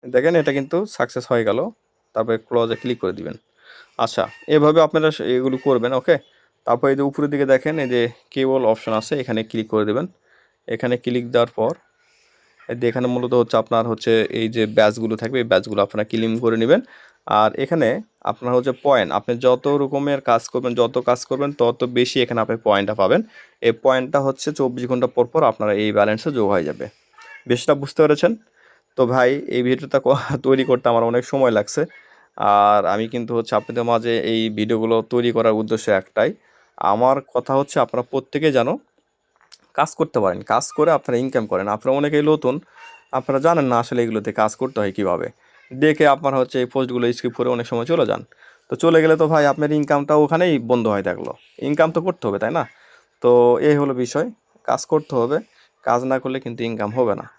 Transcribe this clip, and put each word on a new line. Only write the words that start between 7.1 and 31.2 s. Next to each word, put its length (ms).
দিকে 140
দেখেন, 340
এই 100
যে 120
কেবল 340
অপশন 280
আছে, 260
এখানে 240
ক্লিক 240
করে 180
দেবেন। 200
এখানে 300
ক্লিক 340
দেওয়ার 240
পর 180
এই 100
যে 80
এখানে 200
মূলত 260
হচ্ছে 240
আপনার 300
হচ্ছে 240
এই 180
যে 180
ব্যাচগুলো 480
থাকবে, 240
এই 120
ব্যাচগুলো 300
আপনারা 280
ক্লেম 300
করে 180
নেবেন। 240
আর 280
এখানে 340
আপনার 300
হচ্ছে 200
পয়েন্ট, 300
আপনি 260
যত 260
রকমের 420
কাজ 260
করবেন, 280
যত 260
কাজ 240
করবেন, 280
তত 260
বেশি 240
এখানে 200
আপনি 220
পয়েন্টটা 320
পাবেন। 260
এই 200
পয়েন্টটা 380
হচ্ছে 320
চব্বিশ 360
ঘন্টা 200
পর 200
পর 160
আপনারা 300
এই 180
ব্যালেন্সে 400
যোগ 200
হয়ে 160
যাবে। 180
বিষয়টা 300
বুঝতে 260
পেরেছেন? 300
তো 80
ভাই, 240
এই 160
ভিডিওটা 360
ক-, 200
<laughs> 160
তৈরি 180
করতে 260
আমার 140
অনেক 220